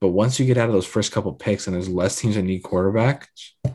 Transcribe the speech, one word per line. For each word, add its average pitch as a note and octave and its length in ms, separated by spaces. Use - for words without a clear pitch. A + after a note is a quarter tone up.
but G2 80
once G#2+ 300
you C3+ 60
get B2+ 120
out A#2 100
of A2+ 60
those F#2 120
first - 260
couple G2+ 220
picks - 340
and F#2+ 80
there's F2+ 140
less F2+ 280
teams G#2+ 180
that G2+ 80
need F#2 200
quarterbacks, G#2+ 640